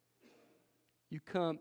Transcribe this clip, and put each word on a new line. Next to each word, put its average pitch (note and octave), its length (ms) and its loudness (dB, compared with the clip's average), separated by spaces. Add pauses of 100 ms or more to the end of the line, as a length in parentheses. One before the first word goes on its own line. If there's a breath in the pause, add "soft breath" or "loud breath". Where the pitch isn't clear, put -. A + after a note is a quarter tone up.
(1080 soft breath)
You D#3 100 -8
come, E3 420 0